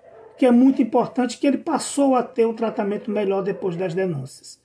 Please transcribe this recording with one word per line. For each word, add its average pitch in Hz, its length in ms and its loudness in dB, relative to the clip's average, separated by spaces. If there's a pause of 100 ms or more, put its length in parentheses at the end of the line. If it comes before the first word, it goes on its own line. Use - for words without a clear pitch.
(360)
que - 80 0
é 247 60 6
muito 262 320 6
importante 240 560 -2
que 311 80 0
ele 277 120 2
passou 277 560 0
a 240 80 2
ter 233 240 0
um 226 80 -2
tratamento 214 560 -4
melhor 196 320 -2
depois 185 340 -6
das 175 180 -4
denúncias. 170 720 -6